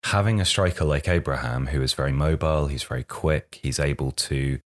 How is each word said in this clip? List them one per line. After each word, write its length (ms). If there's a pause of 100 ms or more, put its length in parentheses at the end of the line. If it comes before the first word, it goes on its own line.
Having 360
a 40
striker 400
like 240
Abraham, 580
who 160
is 100
very 200
mobile, 560
he's 160
very 200
quick, 560
he's 200
able 320
to 480 (140)